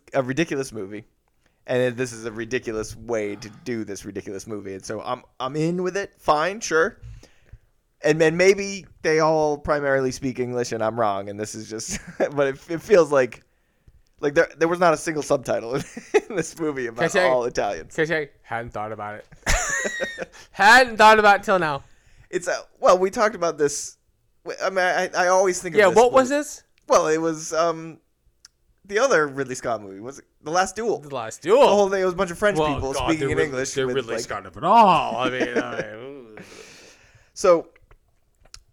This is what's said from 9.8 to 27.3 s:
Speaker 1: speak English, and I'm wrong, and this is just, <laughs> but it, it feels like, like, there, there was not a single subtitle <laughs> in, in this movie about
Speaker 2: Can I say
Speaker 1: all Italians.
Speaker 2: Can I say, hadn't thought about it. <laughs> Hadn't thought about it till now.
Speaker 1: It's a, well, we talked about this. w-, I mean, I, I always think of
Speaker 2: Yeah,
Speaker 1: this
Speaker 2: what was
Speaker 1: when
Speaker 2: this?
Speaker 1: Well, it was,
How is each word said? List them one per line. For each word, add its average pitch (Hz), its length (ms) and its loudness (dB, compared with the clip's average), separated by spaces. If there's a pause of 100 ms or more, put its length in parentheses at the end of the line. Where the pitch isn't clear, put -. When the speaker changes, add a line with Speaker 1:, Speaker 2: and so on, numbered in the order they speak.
Speaker 1:
speak 123 280 -6
English, 123 320 -4
and 113 120 -4
I'm 110 160 -2
wrong, 101 300 -2
and 101 100 -12
this 107 160 -8
is 107 140 -14
just, 110 300 -8 (100)
<laughs> - 80 -20 (140)
but 143 160 0
it, 135 120 -6 (100)
it 165 120 -6
feels 165 300 4
like, 131 320 0 (760)
like, 147 120 -2
there, 160 240 2
there 160 120 2
was 175 100 -2
not 170 140 4
a 147 40 0
single 151 260 -6
subtitle 117 520 -2
<laughs> - 0 -
in, 147 80 -4 (460)
in 220 80 0
this - 220 -4
movie 139 280 -4
about 113 120 -10
Speaker 2:
Can 165 60 0
I - 40 -2
say 185 180 2
Speaker 1:
all 127 180 2
Italians. 104 500 -4
Speaker 2:
Can 160 80 0
I - 20 2
say, 156 240 -4 (140)
hadn't 117 280 -10
thought 107 220 -10
about 104 220 -12
it. - 160 -20
<laughs> - 1200 -6
Hadn't 226 460 6
thought 220 220 8
about 202 220 6
it - 20 -18
till 190 160 2
now. 151 240 -2 (480)
Speaker 1:
It's 175 160 -6
a, 143 100 -4 (220)
well, 196 180 6
we 190 140 0
talked 214 240 0
about 170 220 -4
this. - 400 -2 (480)
w-, - 200 -12
I 190 40 0
mean, 190 100 -2 (360)
I, 180 100 2
I - 20 2
always 185 340 2
think 180 140 -8
of 214 40 6
Speaker 2:
Yeah, 196 100 6
Speaker 1:
this - 60 2
Speaker 2:
what 247 160 6
was 262 180 4
Speaker 1:
when 285 100 0
Speaker 2:
this? - 240 -10 (240)
Speaker 1:
Well, 175 200 4
it 156 100 2
was, 160 360 -4